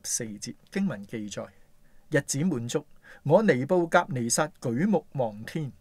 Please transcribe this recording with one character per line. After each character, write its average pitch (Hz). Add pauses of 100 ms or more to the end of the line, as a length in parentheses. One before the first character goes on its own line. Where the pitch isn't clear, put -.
四 -
節 107 (160)
經 196
文 101
記 107
載， 110 (640)
「日 143
子 -
滿 123
足， 147 (360)
我 170
尼 143
布 175
甲 175
尼 120
撒 156 (100)
舉 131
目 202
望 110
天， 147